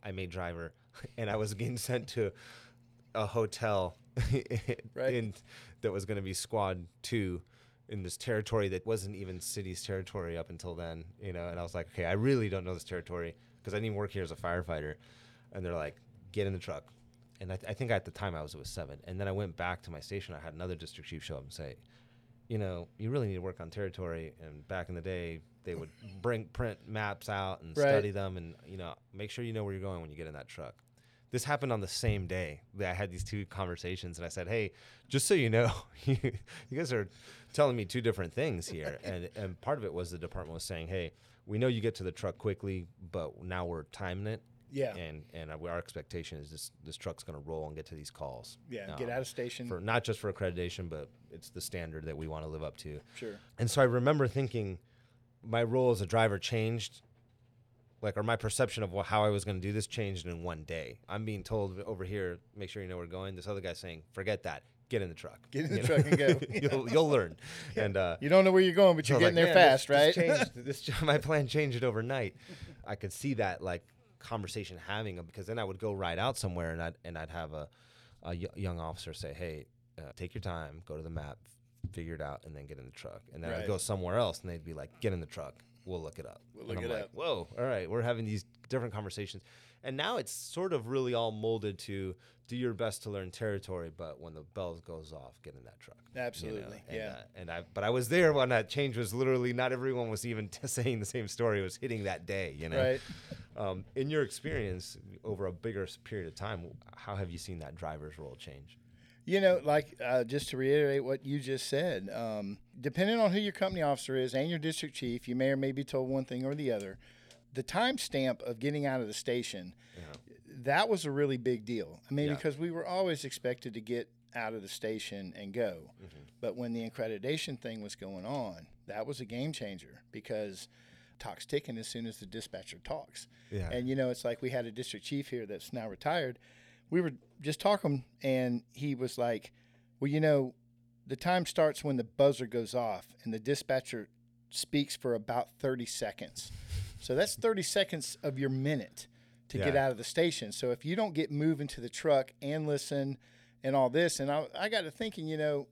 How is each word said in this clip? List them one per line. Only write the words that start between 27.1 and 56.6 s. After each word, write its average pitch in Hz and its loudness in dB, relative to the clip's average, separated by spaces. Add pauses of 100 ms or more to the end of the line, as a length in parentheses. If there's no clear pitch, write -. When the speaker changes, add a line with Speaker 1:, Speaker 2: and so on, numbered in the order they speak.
Speaker 1:
out 98 -2
and 80 -10
Speaker 2:
Right. 143 6
Speaker 1:
study 104 6
them 95 -2
and, 82 -8 (120)
you 92 -12
know, 85 -8 (180)
make 104 -10
sure 123 -8
you 113 -4
know 110 -2
where 101 -2
you're 95 -6
going 92 -4
when 78 -10
you 73 -14
get 80 -8
in 76 -10
that 65 -12
truck. 65 -12 (560)
This 123 -2
happened 139 0
on 110 0
the 92 -4
same 104 0
day 85 -4 (140)
that 92 -2
I - -2
had 95 -4
these 90 -8
two 104 -4
conversations, 90 -6
and 85 -6
I 85 -4
said, 85 -6
"Hey, 107 0 (380)
just 135 2
so 208 6
you 127 6
know, 113 8 (200)
<laughs> - -14
you, 135 4 (540)
you 131 -4
guys 147 0
are 104 0 (440)
telling 143 6
me 110 0
two 123 -2
different 98 2
things 117 -2
here." 73 -6
Speaker 2:
<laughs> - -14
Speaker 1:
And, 90 -4
and 95 -8
part 143 0
of 110 -6
it 85 -4
was 87 -4
the 87 -8
department 82 -8
was 82 -8
saying, 82 -6
"Hey, 87 -4 (320)
we 104 -2
know 123 4
you 117 2
get 110 0
to 95 -6
the 90 -2
truck 85 -4
quickly, 95 -2 (240)
but 80 -6
now 90 -2
we're 85 -4
timing 98 -6
it." 110 -6 (280)
Speaker 2:
Yeah. 135 -2
Speaker 1:
And, 78 -8
and 80 -10
our, 78 -6
our 85 -2
expectation 82 -10
is 73 -14
this, - -12 (140)
this 78 -12
truck's - -8
gonna 76 -10
roll 78 -6
and 76 -8
get 80 -10
to - -14
these 73 -12
calls. 64 -10 (120)
Speaker 2:
Yeah, 98 -10
get 127 -4
Speaker 1:
Um, - -4
Speaker 2:
out 131 -2
of 127 -4
station. 123 -6
Speaker 1:
for, 90 -6
not 113 2
just 110 -2
for 101 -2
accreditation, 87 -2
but 76 -8 (220)
it's 82 -16
the - -12
standard 80 -6
that 78 -4
we 78 -4
wanna 78 -6
live 78 -6
up 76 -6
to. 76 -10 (160)
Speaker 2:
Sure. 107 -8 (240)
Speaker 1:
And 120 2
so 143 4
I - 10
remember 127 6
thinking 110 -2 (640)
my 117 2
role 123 6
as 101 4
a 98 0
driver 107 6
changed, 113 -2 (1000)